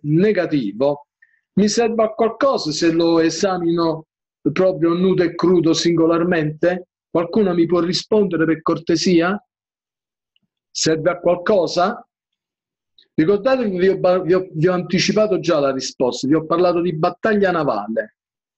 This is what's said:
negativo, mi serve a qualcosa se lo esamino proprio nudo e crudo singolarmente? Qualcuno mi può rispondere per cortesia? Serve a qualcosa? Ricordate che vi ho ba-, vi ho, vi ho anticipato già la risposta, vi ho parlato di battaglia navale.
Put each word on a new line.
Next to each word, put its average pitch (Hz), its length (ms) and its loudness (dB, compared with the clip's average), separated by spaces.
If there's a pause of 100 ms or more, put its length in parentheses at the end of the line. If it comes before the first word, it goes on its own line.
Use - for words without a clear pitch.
negativo, 147 1040 0 (460)
mi 208 140 2
serve 220 360 0
a 214 100 -2
qualcosa 220 580 -2
se 165 200 0
lo 165 280 2
esamino 170 840 -2 (460)
proprio 170 420 0
nudo 180 300 2
e 170 100 -2
crudo 165 400 2
singolarmente? 170 1160 0 (200)
Qualcuno 175 460 0
mi 165 100 2
può 175 140 0
rispondere 170 680 0
per 160 160 0
cortesia? 170 840 0 (1300)
Serve 160 400 -2
a 170 100 -4
qualcosa? 175 880 0 (1080)
Ricordate 202 540 0
che 185 100 -4
vi 185 80 2
ho 185 100 2
ba-, 185 240 2
vi 160 120 0
ho, 185 180 0
vi 160 160 0
ho 185 60 2
anticipato 190 680 0
già 156 200 0
la 139 120 0
risposta, 131 560 -4
vi 151 80 2
ho 160 100 -2
parlato 170 360 0
di 175 140 -2
battaglia 190 540 0
navale. 113 680 -4 (400)